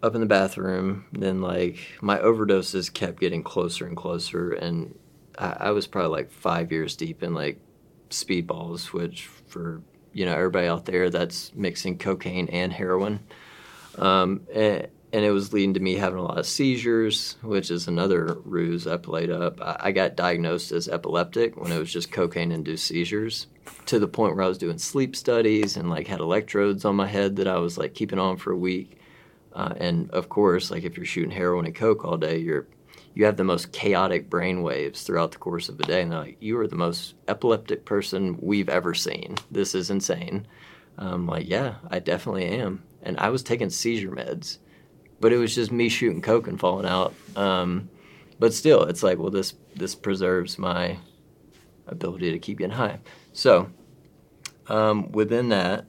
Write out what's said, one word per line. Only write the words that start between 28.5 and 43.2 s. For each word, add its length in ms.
a 40
week. 420
Uh, 260
and, 320
of 180
course, 440
like, 100
if 140
you're 100
shooting 240
heroin 340
and 120
coke 280
all 120
day, 220
you're, 280
you 100
have 120
the 80
most 260
chaotic 580
brain 360
waves 400
throughout 260
the 80
course 300
of 100
the 60
day. 180
And 80
they're 80
like, 220
"You 180
are 80
the 80
most 400
epileptic 560
person 560
we've 280
ever 260
seen. 420
This 240
is 140
insane." 580
I'm 300
like, 200
"Yeah, 280
I 120
definitely 460
am." 360
And 180
I 100